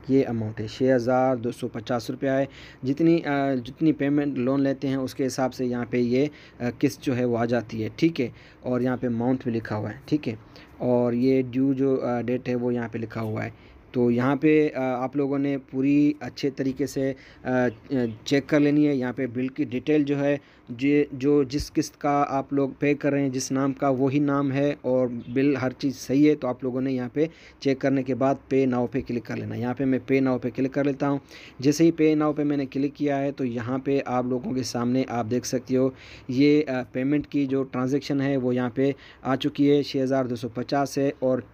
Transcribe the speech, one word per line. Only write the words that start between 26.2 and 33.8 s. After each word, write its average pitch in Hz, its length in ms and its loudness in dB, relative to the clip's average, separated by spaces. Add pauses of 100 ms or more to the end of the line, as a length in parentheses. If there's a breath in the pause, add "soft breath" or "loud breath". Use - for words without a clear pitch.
है, 151 80 6
तो 135 140 -4
आप 123 160 -6
लोगों 127 160 -2
ने 135 100 -2
यहाँ 123 240 -4
पे 156 140 0 (340 loud breath)
चेक 135 180 0
करने 135 220 2
के 127 120 -2
बाद 131 240 2 (120)
पे 135 160 4
नाउ 123 200 2
पे 123 140 -4
क्लिक 117 240 -6
कर - 120 -8
लेना 110 180 -6
है। 110 60 -6
यहाँ 123 140 -2
पे 139 100 -4
मैं 131 220 0
पे 135 140 4
नाउ 131 180 2
पे 123 120 -4
क्लिक 131 220 -2
कर 143 140 0
लेता 139 200 -2
हूँ। 139 140 0 (400 loud breath)
जैसे 147 240 4
ही 165 60 8
पे 156 240 4
नाउ 151 180 2
पे 147 120 -2
मैंने 143 220 0
क्लिक 139 280 -2
किया 143 220 0
है 139 160 -2
तो 139 120 -4
यहाँ 120 340 -4
पे 139 220 0